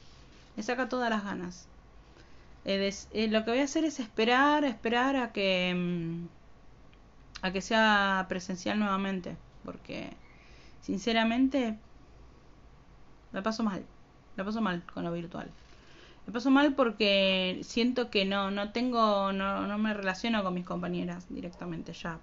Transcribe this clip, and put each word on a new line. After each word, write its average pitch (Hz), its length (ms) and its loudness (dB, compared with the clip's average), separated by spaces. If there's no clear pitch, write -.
Me 214 80 -6
saca 247 260 -2
todas 240 220 0
las 214 120 0
ganas. 180 440 -8
Eh, 196 120 0
des-, 196 340 -2
eh, 220 160 0
lo 220 160 2
que 226 80 -2
voy 247 80 2
a 285 60 2
hacer 311 180 0
es 294 160 -2
esperar, 262 640 4
esperar 254 540 0
a 240 140 -2
que, 185 440 2
mm, 170 520 -2
a 185 100 -2
que 190 100 -2
sea 202 680 4
presencial 190 500 -2
nuevamente. 196 560 0
Porque, - 460 -10
sinceramente, 226 960 2
la 196 120 -6
paso 220 200 0
mal. 196 220 -2
La 190 100 -4
paso 214 160 -2
mal 180 220 0
con 180 100 -6
lo 170 80 -4
virtual. 170 380 -8
La 196 60 -10
paso 247 180 0
mal 277 240 8
porque 196 880 4
siento 240 460 0
que 196 160 2
no, 196 260 0
no 202 200 -4
tengo, 220 640 2
no, 196 340 -2
no 208 100 -2
me 214 160 0
relaciono 202 500 -2
con 185 100 0
mis 180 120 -4
compañeras 175 640 -4
directamente 175 640 -10
ya. 165 300 -8